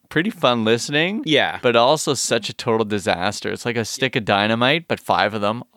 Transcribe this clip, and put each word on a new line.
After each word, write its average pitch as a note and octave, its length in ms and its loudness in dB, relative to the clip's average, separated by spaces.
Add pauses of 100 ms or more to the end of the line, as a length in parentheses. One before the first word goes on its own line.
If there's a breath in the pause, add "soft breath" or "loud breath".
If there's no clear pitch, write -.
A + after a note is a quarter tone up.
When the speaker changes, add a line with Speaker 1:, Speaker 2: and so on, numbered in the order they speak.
(100)
Speaker 1:
pretty E3+ 200 0
fun B2 340 0
listening. D3 600 0
Speaker 2:
Yeah. G#2 380 2
Speaker 1:
But A#2+ 140 2
also C#3 360 4
such A2+ 380 -2
a - 40 -10
total A2+ 300 0
disaster. G2+ 640 -2
It's G2+ 140 -8
like A#2 120 -4
a A2+ 80 -2
stick - 320 -4
of G#2+ 100 -2
dynamite, A2+ 640 2
but A2 120 -4
five G2 320 2
of G#2+ 80 -4
them A2 220 -2 (140)